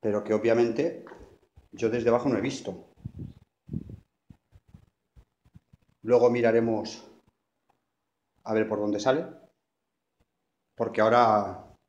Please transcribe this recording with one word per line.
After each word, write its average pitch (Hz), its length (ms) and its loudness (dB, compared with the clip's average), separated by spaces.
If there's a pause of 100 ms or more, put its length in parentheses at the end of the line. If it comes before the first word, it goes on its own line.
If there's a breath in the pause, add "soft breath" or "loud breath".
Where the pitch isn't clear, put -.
pero 104 220 -2
que 107 120 -2
obviamente 117 680 0 (680)
yo 113 180 -4
desde 117 200 0
abajo 120 180 2
no 120 100 2
he - 20 -2
visto. - 520 -8 (3000)
Luego 120 280 4
miraremos 113 800 0 (1300)
a 110 100 -4
ver 110 140 0
por 107 100 -4
dónde 104 220 -2
sale, 139 260 0 (1500)
porque 110 240 -4
ahora 107 760 2 (140)